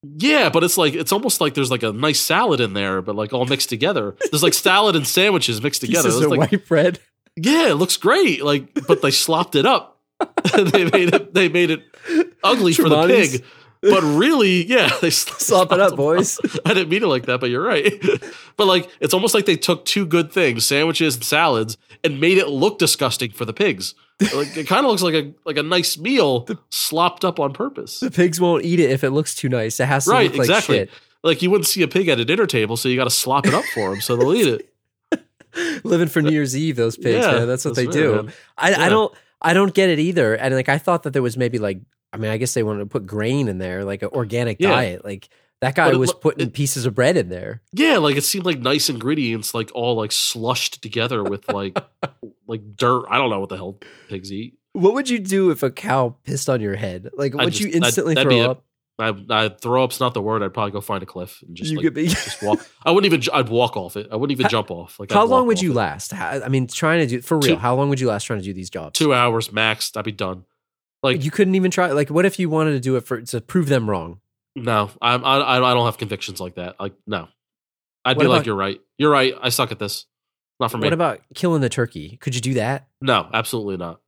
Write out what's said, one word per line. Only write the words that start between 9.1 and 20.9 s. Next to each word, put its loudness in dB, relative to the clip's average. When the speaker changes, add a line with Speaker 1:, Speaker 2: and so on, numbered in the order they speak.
Speaker 1:
slopped 0
it 4
up. 0
<laughs> -2
They 4
made 2
it, 0
they 4
made 2
it -2
ugly 4
for 4
the 6
Speaker 2:
Tremonti's. 4
Speaker 1:
pig. -8
But 6
really, 4
yeah, 4
<laughs> -6
they 2
sl-, -2
Speaker 2:
Slop 2
it 4
up, 6
Speaker 1:
slopped -6
Speaker 2:
boys. 0
Speaker 1:
<laughs> -6
I 2
didn't 0
mean 2
it 0
like 0
that, -2
but -2
you're -2
right. 0
<laughs> -4
But, 2
like, 2
it's 0
almost 2
like 2
they 2
took -2
two -2
good 0
things, 0
sandwiches 2